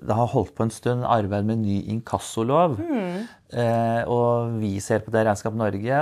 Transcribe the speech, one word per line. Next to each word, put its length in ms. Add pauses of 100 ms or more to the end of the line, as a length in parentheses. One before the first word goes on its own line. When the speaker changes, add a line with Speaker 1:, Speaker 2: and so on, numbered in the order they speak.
Speaker 1:
det 140
har 120
holdt 280
på 80
en 100
stund 320
arbeid 400
med 140
ny 280
inkassolov. 920
Speaker 2:
Mm. 460 (260)
Speaker 1:
Eh, 560
og 480
vi 240
ser 240
på 80
det 80
i 60
Regnskap 260
Norge 480